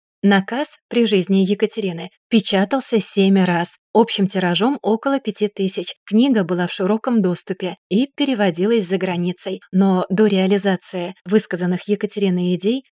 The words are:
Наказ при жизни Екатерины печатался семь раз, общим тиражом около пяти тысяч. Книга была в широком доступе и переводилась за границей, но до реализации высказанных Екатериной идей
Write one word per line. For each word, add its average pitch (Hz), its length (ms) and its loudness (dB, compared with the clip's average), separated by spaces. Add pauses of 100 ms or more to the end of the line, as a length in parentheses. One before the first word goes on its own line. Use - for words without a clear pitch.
(240)
Наказ 202 440 2 (220)
при 233 160 2
жизни 190 400 2
Екатерины 190 640 -4 (180)
печатался 214 720 2
семь 196 440 2
раз, 175 260 0 (240)
общим 220 320 2
тиражом 185 560 0
около 226 380 0
пяти 208 280 -4
тысяч. 190 460 -4 (140)
Книга 226 360 4
была 175 220 -2
в 175 80 -6
широком 214 480 0
доступе 180 560 -4 (100)
и 233 280 0
переводилась 208 720 0
за 190 100 -2
границей, 180 640 -4 (100)
но 190 380 2
до 202 160 2
реализации 190 880 0 (100)
высказанных 180 640 -6
Екатериной 196 680 -2
идей 233 380 -4